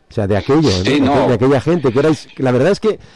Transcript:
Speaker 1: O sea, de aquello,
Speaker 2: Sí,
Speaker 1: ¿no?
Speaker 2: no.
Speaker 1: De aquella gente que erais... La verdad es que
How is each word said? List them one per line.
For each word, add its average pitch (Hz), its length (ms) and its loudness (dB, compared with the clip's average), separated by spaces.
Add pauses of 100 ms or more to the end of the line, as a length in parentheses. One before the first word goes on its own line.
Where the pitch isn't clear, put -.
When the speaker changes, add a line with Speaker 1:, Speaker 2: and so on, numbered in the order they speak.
Speaker 1:
O - 40 -20
sea, 104 140 -4
de 101 100 0
aquello, 135 320 2
Speaker 2:
Sí, 98 300 0
Speaker 1:
¿no? 139 160 0
Speaker 2:
no. - 140 0
Speaker 1:
De 123 60 0
aquella 127 260 2
gente 151 320 0
que 127 60 0
erais... 156 280 0 (100)
La 127 140 -2
verdad 135 200 2
es 196 80 -2
que 208 200 -2 (160)